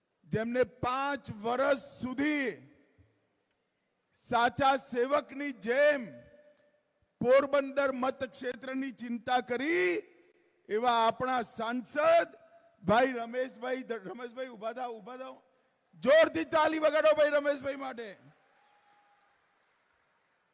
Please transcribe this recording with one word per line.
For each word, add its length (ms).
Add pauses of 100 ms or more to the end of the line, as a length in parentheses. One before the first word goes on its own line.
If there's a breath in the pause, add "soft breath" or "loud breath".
(320)
જેમને 320
પાંચ 600 (160)
વર્ષ 480 (120)
સુધી 440 (1700)
સાચા 600
સેવકની 760
જેમ 500 (1160)
પોરબંદર 720
મતક્ષેત્રની 1000
ચિંતા 500
કરી, 480 (800)
એવા 300
આપણા 420
સાંસદ 880 (540)
ભાઈ 300
રમેશભાઈ 680
ધ-, 220
રમેશભાઈ 480
ઊભા 200
થાઓ, 200
ઊભા 240
થાઓ. 180 (680)
જોરથી 420
તાલી 340
વગાડો 380
ભાઈ 120
રમેશભાઈ 540
માટે. 240 (2500)